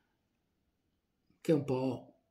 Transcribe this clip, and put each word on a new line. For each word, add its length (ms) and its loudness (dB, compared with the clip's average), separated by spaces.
che 100 0
è 40 4
un 100 2
po' 640 -4